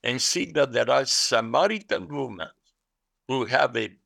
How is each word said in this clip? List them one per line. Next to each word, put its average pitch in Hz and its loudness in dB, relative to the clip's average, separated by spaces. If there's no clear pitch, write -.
and 123 -4
see - -2
that 139 2
there 117 2
are 135 4
Samaritan 160 0
women 120 -8
who 127 -2
have 127 2
a 110 -2